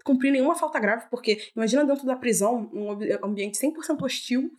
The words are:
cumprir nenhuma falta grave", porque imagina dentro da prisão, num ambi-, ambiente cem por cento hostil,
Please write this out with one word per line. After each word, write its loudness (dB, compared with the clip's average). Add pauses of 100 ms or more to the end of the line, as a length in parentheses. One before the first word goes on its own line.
cumprir 4
nenhuma 4
falta -2
grave", 0
porque 0 (180)
imagina 4
dentro 0
da 0
prisão, 0
num -4
ambi-, -2
ambiente -4
cem 0
por -12
cento -2
hostil, -2